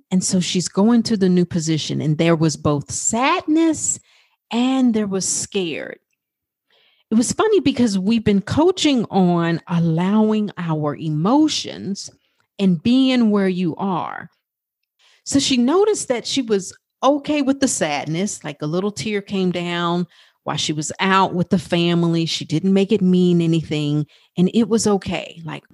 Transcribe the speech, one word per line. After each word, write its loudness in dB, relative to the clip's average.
And 2
so 0
she's -2
going 4
to -2
the 2
new 4
position. -4
And 0
there 2
was 0
both -2
sadness 0
and 2
there 0
was -2
scared. -6
It 0
was 2
funny 2
because 0
we've 0
been 2
coaching 2
on 2
allowing 0
our -4
emotions -2
and 2
being 2
where 2
you -2
are. -6
So 0
she 0
noticed 2
that -4
she -2
was -2
okay 2
with 0
the 2
sadness, -4
like -10
a -6
little -4
tear -6
came -2
down -2
while -6
she -4
was -6
out 2
with -2
the 2
family. 0
She -6
didn't 0
make 2
it 2
mean 4
anything, 0
and 2
it 2
was 2
okay. -4
Like, -12